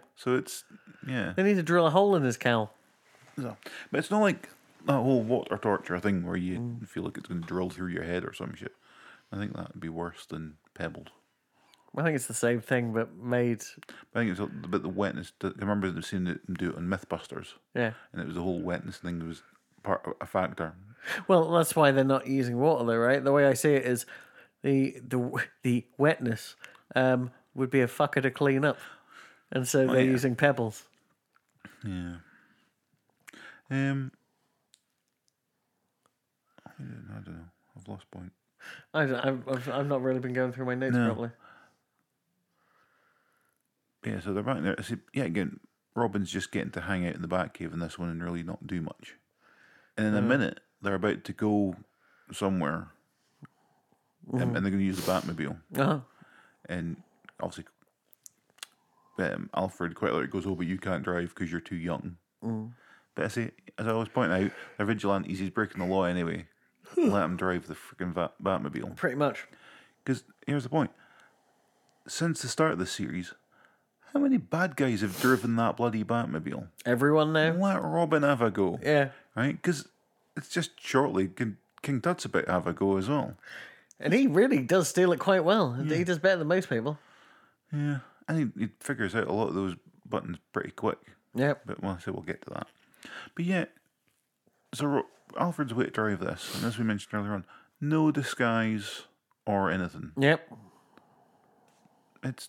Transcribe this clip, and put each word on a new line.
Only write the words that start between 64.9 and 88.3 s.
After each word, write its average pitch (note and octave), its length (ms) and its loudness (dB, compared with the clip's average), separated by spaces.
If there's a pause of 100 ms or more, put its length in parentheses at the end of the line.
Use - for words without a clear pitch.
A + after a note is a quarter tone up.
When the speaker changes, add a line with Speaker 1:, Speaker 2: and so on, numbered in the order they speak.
Speaker 1:
he's F#2+ 100 -4
breaking G#2 300 -4
the F2+ 80 -2
law F#2+ 160 2
anyway. E2+ 440 -2 (240)
Speaker 2:
<laughs> - 260 -10
Speaker 1:
Let G2+ 280 2
him F2 100 -2
drive F2+ 320 -2
the D#2+ 80 -8
frickin' - 380 -8
Va-, E2+ 180 -2 (100)
Batmobile. - 540 -2
Speaker 2:
Pretty C3 200 -2
much. C#3+ 320 0 (580)
Speaker 1:
'Cause B2+ 180 -2 (220)
here's C#3 180 -2
the - 60 -10
point. D3+ 220 0 (1160)
Since E3 340 -2
the B2+ 60 -6
start D#3 260 2
of E2+ 60 -2
the F#2 60 0
series, F2 480 -6 (800)
how C#4+ 80 2
many C4+ 160 4
bad E3 400 0
guys B2 240 2
have F#2+ 180 -2
driven A#2+ 380 4
that A#2 200 2
bloody A2+ 260 0
Batmobile? F#2 640 -4 (180)
Speaker 2:
Everyone D3 480 4
now. D#3 200 4
Speaker 1:
Let F#3+ 300 2
Robin D#3+ 400 2
have C#3+ 180 4
a A2+ 100 4
go. F#2+ 320 0
Speaker 2:
Yeah. C#3+ 260 4 (260)
Speaker 1:
Right? C3 260 0
'Cause D#3+ 260 0 (500)
it's - 120 -12
just - 300 -6
shortly A#2 480 2
King, G#2 300 -4 (240)
King C#3 200 -2
Tut's E3+ 240 0
about - 200 0
to - 60 0
have F2 160 2
a E2+ 60 0
go G2 240 2
as F#2 120 -2
well. C#3+ 260 -2 (640)
Speaker 2:
And - 140 0
he C4+ 140 6
really G3 320 6
does D#3+ 280 4
steal F3+ 240 4
it D#3+ 80 2
quite F#3+ 240 4
well. E3+ 400 4
Speaker 1:
Yeah. D3+ 140 0
Speaker 2:
He F3 60 2
does E3+ 160 0
better F#3 180 4
than D#3 100 -2
most F#3 220 2
people. C3 300 -2 (720)
Speaker 1:
Yeah. D3 260 -2 (280)
And D#3 280 0